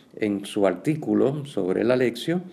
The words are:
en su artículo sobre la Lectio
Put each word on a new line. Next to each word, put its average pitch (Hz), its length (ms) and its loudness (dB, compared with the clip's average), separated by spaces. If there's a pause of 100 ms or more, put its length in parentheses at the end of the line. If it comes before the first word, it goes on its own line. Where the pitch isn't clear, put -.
(160)
en 101 300 -2
su 98 220 2
artículo 135 800 0
sobre 95 380 -2
la 123 120 4
Lectio 131 460 0 (120)